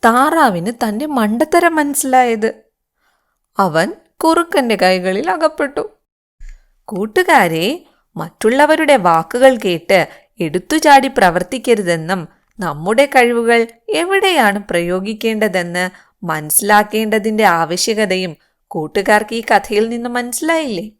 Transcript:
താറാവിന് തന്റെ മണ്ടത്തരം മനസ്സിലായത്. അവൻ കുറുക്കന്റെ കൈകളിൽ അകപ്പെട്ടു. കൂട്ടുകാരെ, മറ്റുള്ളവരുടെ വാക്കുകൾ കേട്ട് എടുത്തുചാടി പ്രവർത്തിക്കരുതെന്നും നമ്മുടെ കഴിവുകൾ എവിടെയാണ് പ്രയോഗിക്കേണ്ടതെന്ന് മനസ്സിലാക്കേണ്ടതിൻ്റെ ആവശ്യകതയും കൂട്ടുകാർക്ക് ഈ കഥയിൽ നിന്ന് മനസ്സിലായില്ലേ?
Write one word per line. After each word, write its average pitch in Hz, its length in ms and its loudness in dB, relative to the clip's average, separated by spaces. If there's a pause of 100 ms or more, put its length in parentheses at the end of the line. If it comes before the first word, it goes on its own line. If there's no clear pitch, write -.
താറാവിന് 240 680 2
തന്റെ 233 340 -4
മണ്ടത്തരം 302 680 0
മനസ്സിലായത്. 254 760 0 (1040)
അവൻ 185 340 0 (240)
കുറുക്കന്റെ 320 600 0
കൈകളിൽ 185 540 0
അകപ്പെട്ടു. 311 600 -4 (960)
കൂട്ടുകാരെ, 220 1000 0 (320)
മറ്റുള്ളവരുടെ 285 800 2
വാക്കുകൾ 196 600 2
കേട്ട് 180 520 0 (320)
എടുത്തുചാടി 269 680 2
പ്രവർത്തിക്കരുതെന്നും 180 1200 -2 (300)
നമ്മുടെ 190 480 0
കഴിവുകൾ 233 600 2 (220)
എവിടെയാണ് 339 840 0
പ്രയോഗിക്കേണ്ടതെന്ന് 185 1200 -4 (340)
മനസ്സിലാക്കേണ്ടതിൻ്റെ 214 1200 0
ആവശ്യകതയും 185 920 0 (340)
കൂട്ടുകാർക്ക് 202 640 0
ഈ 226 60 -4
കഥയിൽ 214 480 0
നിന്ന് 240 220 -8
മനസ്സിലായില്ലേ? 240 880 -4